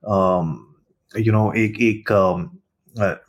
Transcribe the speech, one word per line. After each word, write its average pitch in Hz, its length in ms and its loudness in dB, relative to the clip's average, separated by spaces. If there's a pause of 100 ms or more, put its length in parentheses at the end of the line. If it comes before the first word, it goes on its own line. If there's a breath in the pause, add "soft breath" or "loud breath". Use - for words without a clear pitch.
अम, 90 580 0 (540)
you 110 140 2
know, 107 200 2
एक, 110 260 -2
एक, 110 320 0
अम, 90 380 0 (500)
अ, 95 280 -2